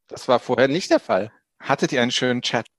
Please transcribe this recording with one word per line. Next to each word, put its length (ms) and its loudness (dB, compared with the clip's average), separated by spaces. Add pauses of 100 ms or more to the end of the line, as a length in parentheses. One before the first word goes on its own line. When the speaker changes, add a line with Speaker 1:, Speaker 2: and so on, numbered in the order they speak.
Speaker 1:
Das 200 -16
war 120 4
vorher 280 0
nicht 220 -2
der 100 4
Fall. 320 -2 (280)
Speaker 2:
Hattet 320 0
ihr 100 0
einen 80 0
schönen 320 -2
Chat? 240 -4 (140)